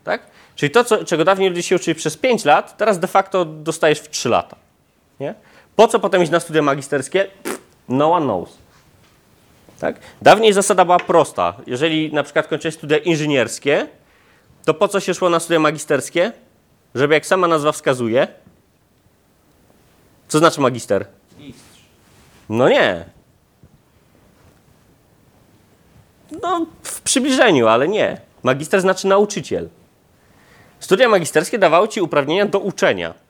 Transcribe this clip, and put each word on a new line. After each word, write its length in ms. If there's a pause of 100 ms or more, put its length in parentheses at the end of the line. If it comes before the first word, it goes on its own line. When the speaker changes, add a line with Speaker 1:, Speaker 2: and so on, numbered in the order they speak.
Speaker 1:
tak? 180 (340)
Czyli 140
to, 140
co, 220
czego 200
dawniej 240
ludzie 140
się 120
uczyli 200
przez 220
pięć 280
lat, 320
teraz 220
de 80
facto 380
dostajesz 540
w 100
trzy 200
lata, 260 (640)
nie? 160 (400)
Po 120
co 120
potem 240
iść 80
na 80
studia 220
magisterskie? 680 (600)
No 240
one 120
knows. 320 (1200)
Tak? 200 (220)
Dawniej 320
zasada 320
była 140
prosta. 540 (140)
Jeżeli 460
na 100
przykład 240
kończyłeś 280
studia 220
inżynierskie, 920 (800)
to 80
po 140
co 120
się 140
szło 160
na 100
studia 200
magisterskie? 720 (640)
Żeby, 180
jak 120
sama 220
nazwa 240
wskazuje, 560 (2000)
co 120
znaczy 220
magister? 440 (340)
Speaker 2:
Mistrz. 400 (720)
Speaker 1:
No 200
nie. 360 (3250)
No, 240 (180)
w 180
przybliżeniu, 680
ale 200
nie. 340 (220)
Magister 380
znaczy 260
nauczyciel. 600 (1120)
Studia 300
magisterskie 500
dawały 280
ci 140
uprawnienia 440
do 140
uczenia. 540 (160)